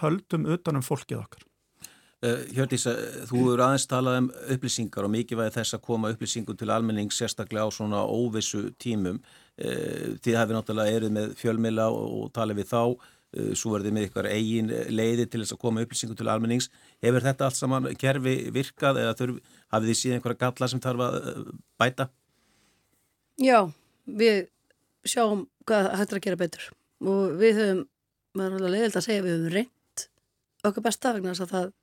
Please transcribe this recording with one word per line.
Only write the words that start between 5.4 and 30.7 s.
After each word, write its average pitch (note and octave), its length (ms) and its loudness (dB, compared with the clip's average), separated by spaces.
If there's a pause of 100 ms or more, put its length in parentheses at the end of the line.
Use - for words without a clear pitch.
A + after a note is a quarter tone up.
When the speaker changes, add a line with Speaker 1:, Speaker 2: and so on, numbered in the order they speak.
Speaker 2:
þess A#2 240 -2
að A2 60 -12
koma A2+ 280 0
upplýsingum A2 480 -6
til G#2+ 140 -2
almennings, G#2+ 480 0
sérstaklega G#2+ 480 -2
á - 20 -4
svona G#2 380 -2
óvissu G#2+ 720 -2
tímum. G#2 420 -2 (380)
Eh, - 680 -6
þið A2+ 160 2
hafið A2 160 0
náttúrulega A2 400 0
erið A2 160 0
með G#2+ 240 -2
fjölmiðla A2+ 560 0
og, A2 320 -4
og A2 80 -10
talið G#2+ 240 -2
við G2+ 160 -4
þá, A#2+ 240 2 (400)
eh, G#2 180 -2
svo A2 220 -2
verðið G#2 160 -2
með G#2+ 160 0
ykkar G2+ 240 -4
eigin A2 360 0 (200)
leiðir A2+ 420 0
til A2+ 120 -4
þess G2 100 -6
að - 80 -10
koma A2+ 240 0
upplýsingum A2+ 320 -6
til A2 120 -6
almennings. A2+ 400 2 (340)
Hefur A#2+ 180 6
þetta C3+ 240 2
allt C3+ 120 0
saman C3 380 0
kerfi C3 560 0
virkað C3 540 0
eða A2+ 100 0
þurf, B2 240 -4 (340)
hafið A2 200 4
þið - 80 0
séð B2 160 0
einhverja A#2+ 220 -4
galla B2+ 300 0
sem B2 120 -4
þarf B2 260 -2
að, - 80 -2 (140)
eh, - 240 -10 (260)
bæta? B2+ 300 2 (1300)
Speaker 3:
Já, B3+ 220 8 (480)
við G#3+ 400 4 (580)
sjáum G#3 400 2 (200)
hvað G3+ 320 4
hægt G#3 140 -2
er G3 60 -2
að E3+ 60 -6
gera F3+ 120 0
betur F3 300 -4 (380)
og F#3+ 340 2
við G#3+ 220 6
höfum, F#3+ 200 2 (540)
maður F#3+ 180 -2
er F#3+ 60 -4
alveg F#3 140 0
leiðilegt G#3+ 240 2
að F3 100 -2
segja, G#3 160 0
við F3+ 140 0
höfum E3 160 0
reynt G#3+ 200 0 (920)
okkar G#3 160 0